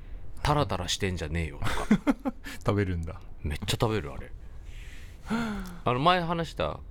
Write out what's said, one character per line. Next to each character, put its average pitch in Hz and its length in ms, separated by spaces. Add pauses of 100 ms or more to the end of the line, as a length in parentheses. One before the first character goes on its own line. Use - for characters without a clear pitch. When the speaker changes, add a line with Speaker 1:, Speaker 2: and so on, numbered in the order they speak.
(420)
Speaker 1:
「タ 147 120
ラ 143 120
タ 101 100
ラ 87 120
し - 100
て 101 120
ん 92 60
じ 82 80
ゃ 78 40
ね 82 160
え - 20
よ」 73 160
と - 40 (480)
か。 - 200 (100)
Speaker 2:
<laughs> - 220
食 107 80
べ 101 100
る 92 120
ん 82 80
だ。 78 160 (220)
Speaker 1:
め 73 120
っ - 100
ち - 100
ゃ 110 60
食 113 100
べ 107 100
る、 71 120
あ - 40
れ。 - 160 (960)
あ 208 640
の、 123 80
前 180 200
話 165 300
し - 40
た 76 260 (100)